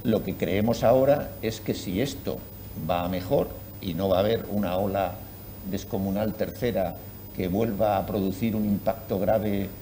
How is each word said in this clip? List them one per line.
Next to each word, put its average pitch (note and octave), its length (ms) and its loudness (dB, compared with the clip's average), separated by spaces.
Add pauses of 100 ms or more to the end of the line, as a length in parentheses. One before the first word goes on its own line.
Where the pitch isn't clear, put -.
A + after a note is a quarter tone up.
Lo A2+ 180 4
que F#2 140 -4
creemos G#2 480 2
ahora C3+ 480 6 (100)
es A2+ 200 -4
que - 120 -4
si F#2+ 280 -2
esto - 360 -4 (520)
va F2 160 0
a - 20 -2
mejor F#2 400 0 (320)
y F2 140 -4
no F#2+ 160 0
va F2+ 80 6
a - 20 4
haber G#2 300 4
una G2 260 0
ola F#2+ 400 0 (560)
descomunal G2 640 -2
tercera G2 640 -2 (400)
que F#2 100 0
vuelva G#2 500 2
a F#2 80 0
producir G2+ 480 0
un G#2+ 120 0
impacto G2+ 520 0
grave G2+ 520 2 (120)